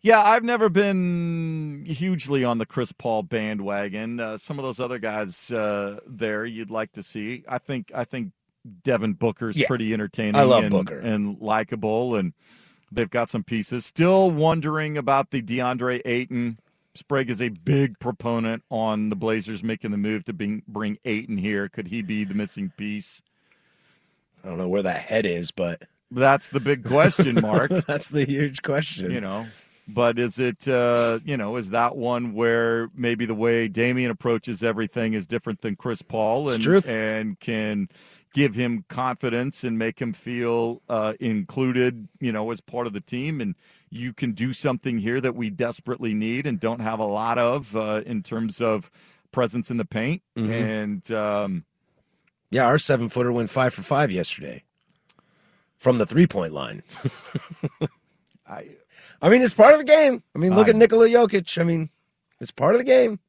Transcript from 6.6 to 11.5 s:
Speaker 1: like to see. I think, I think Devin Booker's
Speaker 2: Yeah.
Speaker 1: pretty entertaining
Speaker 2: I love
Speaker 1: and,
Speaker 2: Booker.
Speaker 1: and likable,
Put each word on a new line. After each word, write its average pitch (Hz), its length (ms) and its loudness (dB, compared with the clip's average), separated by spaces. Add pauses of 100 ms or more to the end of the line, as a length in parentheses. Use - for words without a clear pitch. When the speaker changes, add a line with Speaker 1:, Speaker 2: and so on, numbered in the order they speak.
Speaker 1:
like 110 220 -6
to 104 100 -14
see. 113 440 -10
I 127 120 -6
think, 127 360 -10
I 127 100 -4
think 117 280 -8 (500)
Devin 113 300 0
Booker's 113 460 -2
Speaker 2:
Yeah. 131 100 2
Speaker 1:
pretty 117 240 -2
entertaining 107 440 -2
Speaker 2:
I 139 80 8
love 120 200 6
Speaker 1:
and, 104 80 -2
Speaker 2:
Booker. 95 260 -2
Speaker 1:
and 104 420 -2
likable, 110 760 -2